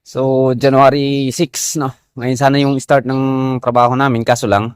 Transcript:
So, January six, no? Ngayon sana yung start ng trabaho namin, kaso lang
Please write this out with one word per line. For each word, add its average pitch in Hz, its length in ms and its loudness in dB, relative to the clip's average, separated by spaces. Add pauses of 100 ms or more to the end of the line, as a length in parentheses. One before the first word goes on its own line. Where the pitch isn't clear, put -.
So, - 200 -8 (360)
January 139 720 2
six, - 480 -6
no? 131 160 -6 (240)
Ngayon 127 240 -4
sana 139 160 2
yung 139 240 0
start 139 240 0
ng 131 560 -2
trabaho 120 320 2
namin, 127 320 0
kaso 120 240 0
lang 104 260 0